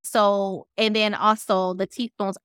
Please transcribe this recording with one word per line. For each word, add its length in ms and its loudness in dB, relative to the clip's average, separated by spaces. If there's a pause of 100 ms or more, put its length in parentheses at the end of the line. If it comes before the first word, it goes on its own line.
So, 640 0 (100)
and 180 0
then 180 0
also 640 0
the 120 -4
teaspoons 580 -6